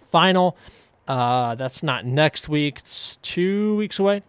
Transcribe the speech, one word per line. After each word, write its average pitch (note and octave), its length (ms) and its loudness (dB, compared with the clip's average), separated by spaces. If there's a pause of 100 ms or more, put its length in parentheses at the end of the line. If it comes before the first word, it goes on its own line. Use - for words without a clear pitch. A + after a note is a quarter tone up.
(120)
final. F3+ 460 4 (500)
Uh, B2 460 0
that's C3 300 -8
not C3 200 -2
next C#3+ 460 0
week. D3 300 -2
It's - 380 -12
two G3+ 580 -2
weeks G#3 240 -4
away, G3+ 280 2